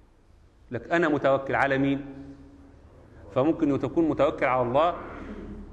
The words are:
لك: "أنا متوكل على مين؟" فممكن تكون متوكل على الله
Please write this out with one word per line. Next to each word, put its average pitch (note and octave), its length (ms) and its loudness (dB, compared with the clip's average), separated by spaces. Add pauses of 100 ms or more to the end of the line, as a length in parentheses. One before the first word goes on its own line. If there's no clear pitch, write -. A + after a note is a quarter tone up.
(720)
لك: A#2 200 -8
"أنا E3+ 160 2
متوكل C3+ 480 2
على C3+ 220 2
مين؟" C#3 280 0 (1300)
فممكن C#3+ 440 2
تكون E3 300 0
متوكل C#3+ 360 2
على B2+ 160 2
الله D3 340 2 (760)